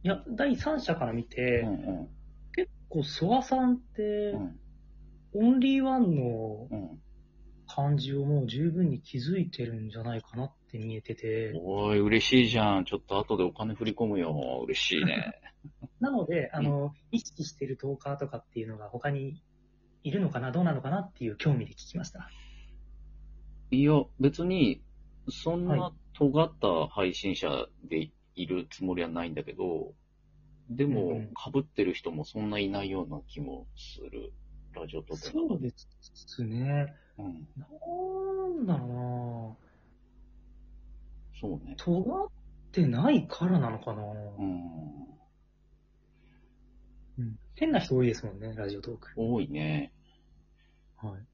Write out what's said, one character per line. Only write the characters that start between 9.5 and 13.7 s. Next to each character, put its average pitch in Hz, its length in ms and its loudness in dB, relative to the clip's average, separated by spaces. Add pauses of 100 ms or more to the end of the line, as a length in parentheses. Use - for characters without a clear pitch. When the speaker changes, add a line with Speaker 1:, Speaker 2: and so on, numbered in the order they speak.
Speaker 1:
て - 140 -6
る 113 160 -6
ん 110 80 -6
じ 107 100 -10
ゃ 113 40 -6
な 117 120 -4
い 110 80 -6
か - 140 -14
な 127 80 -4
っ - 80 -8 (180)
て 120 80 -8
見 110 160 -6
え 110 60 -6
て 110 140 -8
て。 110 420 -2
Speaker 2:
お 101 380 2
い、 101 40 8
嬉 107 260 6
し 127 200 10
い 113 40 4
じ 117 100 2
ゃ 104 200 6
ん。 92 60 2
ち - 100 -6
ょ 98 40 -2
っ - 20 -2
と 98 180 -2
後 104 200 0
で 92 40 6
お 90 100 4
金 110 220 -4